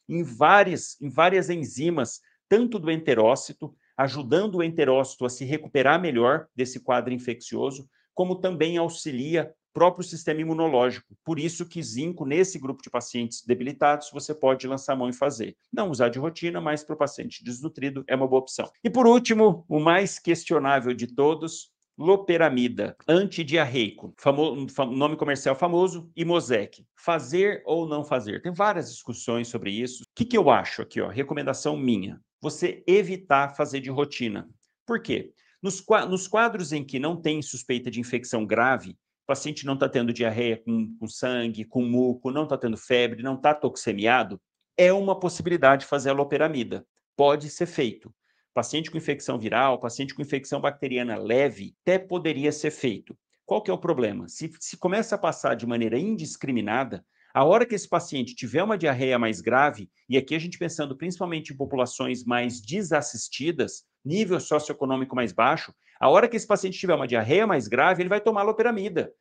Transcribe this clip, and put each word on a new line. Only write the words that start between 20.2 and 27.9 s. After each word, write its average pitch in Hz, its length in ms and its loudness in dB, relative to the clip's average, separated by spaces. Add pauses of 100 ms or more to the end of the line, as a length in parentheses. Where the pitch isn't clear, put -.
de 120 120 -6
todos, 151 640 -2 (260)
loperamida, 147 1000 2 (100)
antidiarreico, 143 1120 0
famo-, 139 520 2
fam-, 131 200 -2
nome 143 240 0
comercial 139 400 0
famoso, 170 640 0
Imosec. 160 680 -2 (120)
Fazer 170 680 -2
ou 165 200 -2
não 147 160 -4